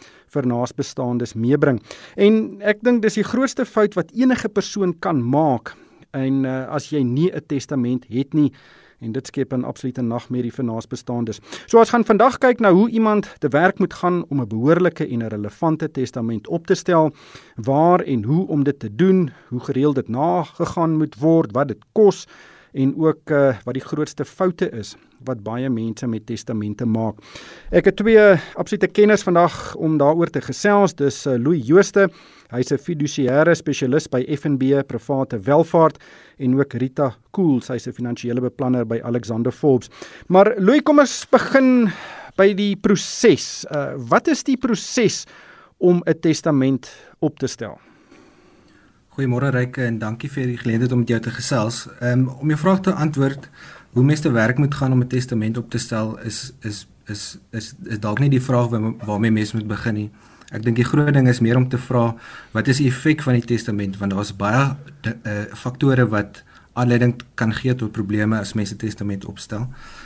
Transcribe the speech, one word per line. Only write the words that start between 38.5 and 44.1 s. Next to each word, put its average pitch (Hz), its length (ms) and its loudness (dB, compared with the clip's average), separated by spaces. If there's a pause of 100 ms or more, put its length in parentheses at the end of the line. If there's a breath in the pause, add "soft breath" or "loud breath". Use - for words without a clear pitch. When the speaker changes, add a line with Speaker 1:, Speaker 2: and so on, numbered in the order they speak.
Speaker 1:
by 113 160 -4
Alexander 117 500 -4
Forbes. 131 380 0 (380 loud breath)
Maar 196 300 6
Louis, 214 240 4
kom 294 180 4
ons - 320 2
begin 254 600 4 (440 loud breath)
by 196 180 6
die 202 220 0
proses. - 960 2
Uh, 139 240 -6
wat 135 320 0